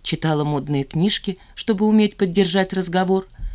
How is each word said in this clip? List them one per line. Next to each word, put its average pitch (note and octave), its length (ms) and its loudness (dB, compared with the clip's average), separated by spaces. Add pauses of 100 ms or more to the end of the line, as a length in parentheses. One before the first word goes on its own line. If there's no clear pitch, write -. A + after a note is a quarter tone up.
читала D#3 420 -2
модные D3 400 -2
книжки, F#3 540 -2 (180)
чтобы G#3+ 300 -2
уметь G#3+ 320 4
поддержать F#3+ 560 0
разговор. F#3 540 0 (280)